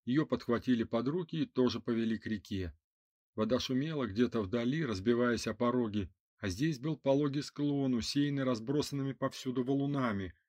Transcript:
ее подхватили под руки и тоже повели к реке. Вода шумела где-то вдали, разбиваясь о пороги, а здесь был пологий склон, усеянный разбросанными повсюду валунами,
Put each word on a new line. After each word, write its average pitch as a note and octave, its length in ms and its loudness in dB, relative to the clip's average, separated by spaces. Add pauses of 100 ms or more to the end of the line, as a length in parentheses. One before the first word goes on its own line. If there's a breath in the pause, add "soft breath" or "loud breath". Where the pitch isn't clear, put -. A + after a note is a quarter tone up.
ее C#3 200 2
подхватили A#2+ 600 0
под A#2 240 -2
руки D#3+ 340 -2
и B2+ 40 0
тоже A#2 340 2
повели A2+ 360 0
к - 100 -12
реке. F#2+ 460 -4 (640)
Вода A2 240 0
шумела C3+ 480 -2
где-то A2+ 360 2
вдали, A#2+ 420 0
разбиваясь A#2 640 2
о G#2+ 60 -2
пороги, A#2 540 0 (300)
а G#2 100 -4
здесь B2+ 300 0
был D3 180 -4
пологий C#3 460 2
склон, C#3+ 520 0
усеянный C#3 500 0
разбросанными C3+ 680 0
повсюду B2+ 520 -4
валунами, C3 720 0 (140)